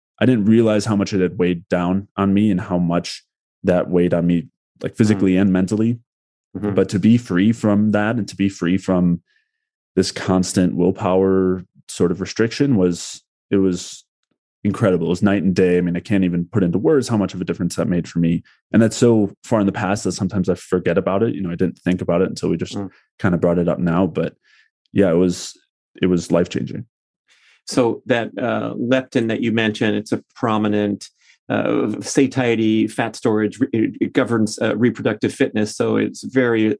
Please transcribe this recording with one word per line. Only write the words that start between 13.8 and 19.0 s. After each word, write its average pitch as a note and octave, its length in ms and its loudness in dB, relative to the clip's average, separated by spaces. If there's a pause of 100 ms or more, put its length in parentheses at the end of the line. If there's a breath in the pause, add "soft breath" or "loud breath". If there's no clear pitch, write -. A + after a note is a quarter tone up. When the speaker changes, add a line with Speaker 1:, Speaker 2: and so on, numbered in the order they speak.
Speaker 1:
incredible. F#2 440 0
It E2 40 -2
was F2+ 120 -2
night G2 200 2
and F2+ 120 0
day. F2+ 220 4
I F2 60 2
mean, F2 140 -2
I E2+ 40 -4
can't G2 240 0
even F2 220 -2
put G2 160 -2
into F2 160 0
words D3 300 2
how A#2 80 0
much F#2+ 180 -2
of F2+ 60 -8
a F2+ 40 -4
difference F2+ 320 -4
that E2+ 120 -2
made F2 200 -2
for E2+ 120 -4
me. E2+ 220 0 (300 soft breath)
And G#2 80 4
that's A2+ 160 2
so A2+ 360 4 (100)